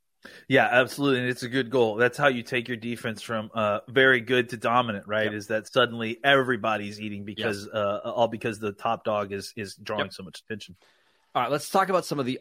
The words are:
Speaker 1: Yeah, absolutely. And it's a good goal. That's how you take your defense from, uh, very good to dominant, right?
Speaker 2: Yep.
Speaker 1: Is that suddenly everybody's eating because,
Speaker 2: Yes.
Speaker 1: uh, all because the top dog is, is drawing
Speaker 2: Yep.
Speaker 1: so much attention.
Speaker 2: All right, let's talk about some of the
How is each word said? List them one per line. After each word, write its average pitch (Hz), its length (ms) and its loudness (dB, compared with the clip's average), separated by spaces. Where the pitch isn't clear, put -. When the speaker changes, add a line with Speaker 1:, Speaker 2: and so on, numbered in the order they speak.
Speaker 1:
Yeah, 123 240 4
absolutely. 131 500 2
And 123 80 -2
it's 123 140 -6
a 123 60 -8
good 123 200 -2
goal. 113 280 2
That's 123 200 2
how 143 100 4
you 120 160 -2
take 123 260 -6
your 123 80 -6
defense 113 440 -8
from, 110 320 -6
uh, 107 260 0
very 131 320 6
good 123 280 0
to 123 80 -10
dominant, 117 480 0
right? 107 200 0
Speaker 2:
Yep. 107 80 -2
Speaker 1:
Is 104 140 -8
that 110 200 -2
suddenly 117 560 0
everybody's 110 800 2
eating 101 240 -8
because, 104 400 -4
Speaker 2:
Yes. 110 100 -8
Speaker 1:
uh, 104 300 0
all 117 240 2
because 113 300 -6
the 107 120 -4
top 113 320 -4
dog 104 300 -2
is, 98 240 -8
is 98 180 -10
drawing 104 300 -6
Speaker 2:
Yep. 95 80 -14
Speaker 1:
so 95 100 -14
much 90 160 -18
attention. - 380 -14
Speaker 2:
All 135 60 0
right, 123 100 -2
let's 143 180 -4
talk 190 200 2
about 180 160 2
some 151 120 -4
of 135 80 0
the 127 160 -4